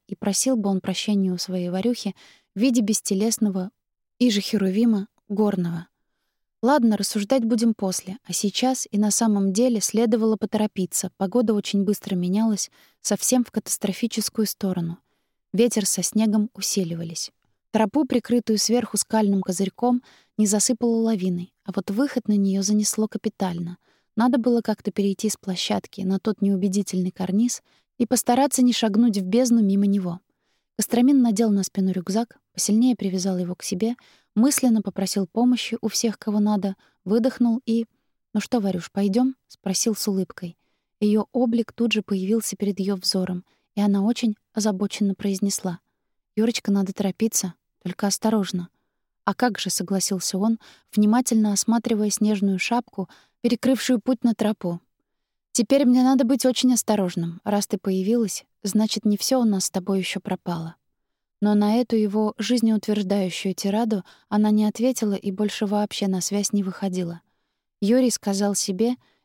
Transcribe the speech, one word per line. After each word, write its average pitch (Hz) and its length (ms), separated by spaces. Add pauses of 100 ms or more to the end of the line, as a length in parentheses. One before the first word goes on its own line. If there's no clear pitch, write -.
и - 80
просил 240 420
бы 196 140
он 190 100
прощения 190 520
у 180 60
своей 180 320
Варюхи 190 440 (400)
в 196 60
виде 254 200
бестелесного 202 880 (500)
и 247 100
же 202 100
Херувима 202 680 (200)
горного. 185 600 (760)
Ладно, 233 340
рассуждать 208 480
будем 226 300
после, 190 480
а - 100
сейчас 247 560
и - 80
на 208 140
самом 202 420
деле 226 280
следовало 220 560
поторопиться. 196 800
Погода 214 380
очень 202 280
быстро 196 320
менялась, 196 560 (300)
совсем 240 440
в - 60
катастрофическую - 960
сторону. 180 520 (540)
Ветер 214 340
со - 180
снегом 214 500
усиливались. 170 800 (400)
Тропу, 220 320
прикрытую 233 540
сверху 233 380
скальным 196 460
козырьком, 196 600 (340)
не 214 80
засыпало 226 560
лавиной, 185 500 (120)
а 190 100
вот - 160
выход 240 380
на 208 80
нее 196 260
занесло 214 460
капитально. 175 720 (360)
Надо 247 240
было 240 220
как-то - 320
перейти 202 360
с - 80
площадки - 640
на 190 180
тот 214 220
неубедительный 190 680
карниз 196 500 (380)
и 240 80
постараться 254 560
не 247 100
шагнуть 214 460
в 190 60
бездну 233 380
мимо 202 240
него. 185 340 (560)
Костромин 247 460
надел 226 280
на 196 140
спину 190 260
рюкзак, 190 480 (140)
посильнее 226 440
привязал 185 420
его 180 160
к - 80
себе, 220 340 (380)
мысленно 233 480
попросил 196 440
помощи 240 540
у 226 80
всех, 214 300
кого 208 220
надо, 202 360 (280)
выдохнул 233 600
и: 226 200 (480)
"Ну 214 60
что, 240 200
Варюш, 185 300
пойдем?" — 214 460 (120)
спросил - 460
с - 140
улыбкой. 185 480 (440)
Ее 208 320
облик 233 400
тут 233 200
же 214 100
появился 202 540
перед 196 220
ее 196 180
взором, 185 480 (300)
и 208 60
она 202 220
очень 220 340 (160)
озабоченно 202 640
произнесла: 196 640 (560)
"Юрочка, 226 340
надо 196 220
торопиться, 196 640 (280)
только 180 240
осторожно". 190 600 (560)
"А 196 100
как 247 240
же", — 185 120
согласился 185 680
он, 226 200 (360)
внимательно 214 580
осматривая 214 580
снежную 202 480
шапку, 233 500 (320)
перекрывшую 240 600
путь - 240
на 233 100
тропу. 190 460 (720)
"Теперь 269 320
мне 247 180
надо 262 220
быть 247 220
очень 254 260
осторожным. 180 720
Раз 208 220
ты 196 120
появилась, 196 640 (180)
значит, 214 420
не 208 120
все 262 240
у 240 40
нас 202 220
с - 40
тобой 190 280
еще 185 220
пропало". 170 560 (640)
Но 208 140
на 208 220
эту 240 200
его 214 420
жизнеутверждающую 202 1160
тираду 208 500 (240)
она 214 220
не 214 140
ответила 214 500
и 196 180
больше 208 340
вообще 208 400
на 190 140
связь 202 320
не 202 100
выходила. 180 580 (600)
Юрий 240 300
сказал 202 440
себе 208 400 (300)